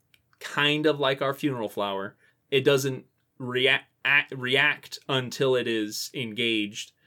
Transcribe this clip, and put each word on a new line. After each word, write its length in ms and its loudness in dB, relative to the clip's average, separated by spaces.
kind 460 0
of 120 4
like 240 0
our 120 0
funeral 340 -2
flower, 480 -4
it 140 2
doesn't 400 2
rea-, 400 2
act, 320 2
react 600 0
until 460 0
it 140 0
is 460 -2
engaged. 760 -2